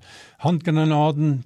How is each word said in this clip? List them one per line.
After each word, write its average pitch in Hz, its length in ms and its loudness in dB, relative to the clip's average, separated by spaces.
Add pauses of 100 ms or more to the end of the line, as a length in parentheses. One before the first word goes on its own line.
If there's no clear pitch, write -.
(380)
Handgranaten, 156 1080 0